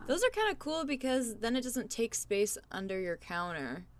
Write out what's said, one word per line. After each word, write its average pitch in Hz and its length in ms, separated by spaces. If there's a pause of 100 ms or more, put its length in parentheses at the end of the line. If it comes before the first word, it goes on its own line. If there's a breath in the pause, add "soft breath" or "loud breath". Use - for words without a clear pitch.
Those 349 180
are 494 60
kinda 427 240
cool 311 320
because 262 540
then 233 140
it 262 100
doesn't 247 260
take 233 240
space 202 420 (160)
under 190 260
your 175 200
counter. 175 680 (160)